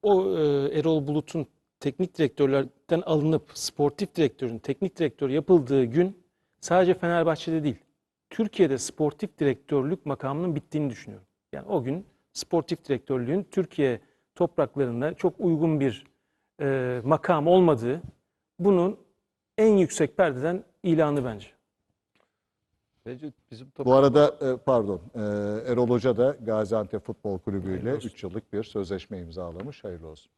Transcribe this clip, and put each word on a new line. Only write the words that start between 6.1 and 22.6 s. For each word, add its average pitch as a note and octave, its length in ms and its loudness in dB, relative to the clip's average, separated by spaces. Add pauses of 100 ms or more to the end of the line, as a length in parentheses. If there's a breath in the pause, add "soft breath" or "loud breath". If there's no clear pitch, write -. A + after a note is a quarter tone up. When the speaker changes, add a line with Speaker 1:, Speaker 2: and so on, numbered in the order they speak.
Speaker 1:
sadece F3+ 340 4
Fenerbahçe'de E3 680 -2
değil, B2+ 120 -2 (540)
Türkiye'de F3 480 0
sportif - 600 -4
direktörlük C#3+ 680 -2
makamının D3 480 -4
bittiğini D3 360 -4
düşünüyorum. G#2 360 -16 (260)
Yani - 160 -12
o F#3 140 -2
gün D3 240 -8 (260)
sportif - 560 -4
direktörlüğün C3 640 -4
Türkiye C3+ 500 -2 (340)
topraklarında C#3 800 -2
çok F3 260 -2
uygun D#3+ 400 0
bir, B2+ 240 -2 (560)
e, C3 440 -2
makam D3+ 420 2
olmadığı, E3 560 4 (560)
bunun F#3+ 380 2 (640)
en A3 180 6
yüksek E3 400 2
perdeden E3 480 -2 (180)
ilanı D3+ 420 2
bence. G#2+ 220 -10 (1600)